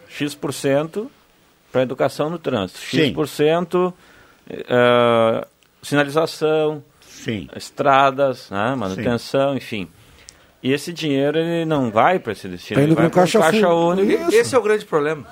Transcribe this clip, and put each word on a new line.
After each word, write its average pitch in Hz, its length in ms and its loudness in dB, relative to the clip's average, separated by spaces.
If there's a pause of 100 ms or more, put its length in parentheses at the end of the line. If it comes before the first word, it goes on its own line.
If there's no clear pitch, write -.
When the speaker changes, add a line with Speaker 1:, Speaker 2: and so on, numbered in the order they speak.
Speaker 1:
X 143 260 -6
por 147 180 -8
cento 160 580 -2 (600)
pra 127 120 0
educação 139 460 -2
no 170 100 -8
trânsito, 117 420 -4
Speaker 2:
Sim. - 240 -4
Speaker 1:
X 127 80 0
por 151 160 -4
cento, 175 640 0 (560)
eh, 120 960 2 (360)
sinalização, 156 1000 0 (180)
Speaker 2:
Sim. 101 560 -8
Speaker 1:
estradas, 135 960 0
né, 101 220 -2
Speaker 2:
Sim. 131 60 -4
Speaker 1:
manutenção, 117 760 -2
enfim. 104 320 -8 (720)
E 131 120 0
esse 147 200 -4
dinheiro, 147 460 0
ele 165 260 0
não 143 240 0
vai 135 300 4
pra 110 140 -6
esse 98 160 -10
destino, 90 280 -6
Speaker 3:
Tá 139 60 4
Speaker 1:
ele 151 100 4
Speaker 3:
indo 156 40 2
Speaker 1:
vai 120 100 2
Speaker 3:
com - 60 2
Speaker 1:
pra 180 80 4
um 180 40 6
Speaker 3:
caixa 196 140 2
Speaker 1:
caixa 185 300 4
Speaker 3:
fundo. 170 340 2
Speaker 1:
único. 226 220 0
Speaker 3:
Isso. 339 100 0
Speaker 4:
Esse 226 220 2
é - 20 4
o 214 40 0
grande 214 220 0
problema. 151 480 -2